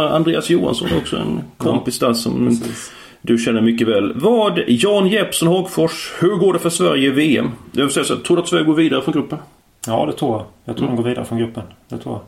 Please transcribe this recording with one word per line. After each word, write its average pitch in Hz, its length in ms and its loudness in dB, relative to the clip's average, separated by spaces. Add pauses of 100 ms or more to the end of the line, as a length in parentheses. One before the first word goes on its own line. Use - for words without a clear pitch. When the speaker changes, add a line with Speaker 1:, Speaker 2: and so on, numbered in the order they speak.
Speaker 1:
Andreas 160 420 0
Johansson 175 380 0 (100)
också, - 200 -4
en - 240 -4 (160)
Speaker 2:
Ja, - 60 -6
Speaker 1:
kompis - 360 -2
där 123 140 2
som 123 340 0
Speaker 2:
precis. 117 440 -4 (300)
Speaker 1:
du 117 160 2
känner 113 240 0
mycket 113 260 2
väl. 101 280 2
Vad, 202 520 2
Jan 196 400 2
Jeppsson 190 400 0
Hagfors, 170 720 0
hur 190 160 2
går 185 180 4
det 175 60 0
för 170 100 0
Sverige 151 380 2
i - 40 4
V 147 260 2
M? - 140 -2 (200)
Jag 123 120 0
vill 135 100 0
säga 156 100 0
så 139 120 0
här, 120 60 -8
tror 175 160 2
du 170 60 0
att - 60 -8
Sverige 170 160 2
går 156 80 4
vidare 147 280 2
från 156 120 -4
gruppen? 151 240 -2 (500)
Speaker 2:
Ja, 120 180 0
det 151 80 -4
tror 139 180 -2
jag. 107 140 -4 (200)
Jag 110 120 -8
tror - 100 -2
Speaker 1:
Mm. 123 100 -2
Speaker 2:
de 117 60 0
går 120 60 0
vidare 123 160 -4
från 117 140 -4
gruppen. 113 240 -6 (260)
Det 117 80 -10
tror 117 300 -10